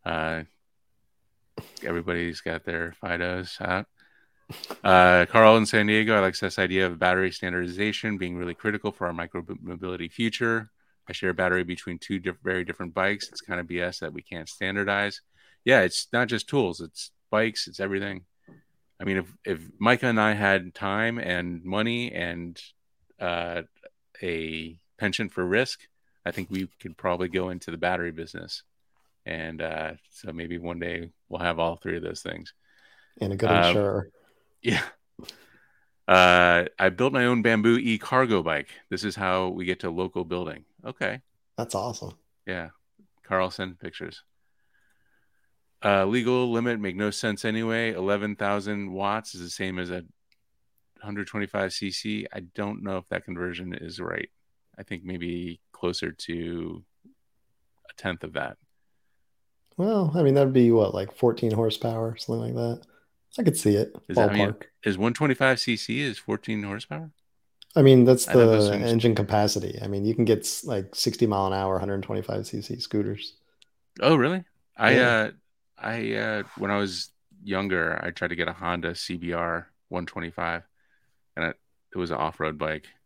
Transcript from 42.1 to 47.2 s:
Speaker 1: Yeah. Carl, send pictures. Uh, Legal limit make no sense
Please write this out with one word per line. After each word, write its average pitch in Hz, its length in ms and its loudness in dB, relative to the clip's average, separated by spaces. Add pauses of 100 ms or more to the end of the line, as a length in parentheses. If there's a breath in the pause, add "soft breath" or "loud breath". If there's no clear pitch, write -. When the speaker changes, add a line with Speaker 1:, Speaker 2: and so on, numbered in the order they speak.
Speaker 1:
Yeah. 87 240 -10 (540)
Carl, 92 260 -2
send 92 300 -10
pictures. - 420 -14 (1600)
Uh, 98 220 4
Legal 123 460 0
limit 117 280 -2
make 95 160 -4
no 104 160 -2
sense 107 340 -4